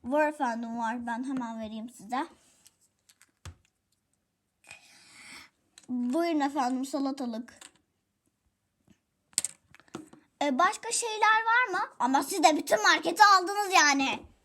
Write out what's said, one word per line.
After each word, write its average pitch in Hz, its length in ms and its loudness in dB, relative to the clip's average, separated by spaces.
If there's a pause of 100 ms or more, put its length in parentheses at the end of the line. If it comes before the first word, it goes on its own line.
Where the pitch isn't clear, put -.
Var 294 240 2
efendim, 240 500 -6
var. 233 300 -6
Ben 233 160 -6
hemen 247 360 -8
vereyim 220 300 -10
size. 254 380 -8 (3500)
Buyurun 285 500 0
efendim, 262 460 -2
salatalık. 269 760 -6 (2750)
Ee, 285 180 0
başka 427 320 0
şeyler 440 540 2
var 453 260 2
mı? 392 180 -4 (100)
Ama 262 240 2
siz 330 200 -4
de 320 140 6
bütün - 260 0
marketi 339 400 4
aldınız 392 500 4
yani. 277 520 2 (200)